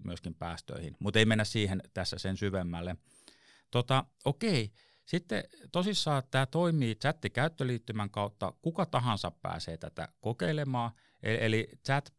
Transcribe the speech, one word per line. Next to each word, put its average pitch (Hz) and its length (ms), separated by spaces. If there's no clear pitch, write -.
myöskin 85 320
päästöihin, 85 640
mut 104 160
ei 110 100
mennä 110 180
siihen 98 380
tässä 90 240
sen 95 200
syvemmälle. 90 580
Tota, 131 340
okei, 139 460
sitten 185 380
tosissaan 170 600
tää 135 140
toimii 156 500
chatti-käyttöliittymän 123 1160
kautta, 101 520
kuka 165 240
tahansa 120 460
pääsee 82 460
tätä - 300
kokeilemaan, 131 720
e-, 110 220
eli 110 240
chat 139 340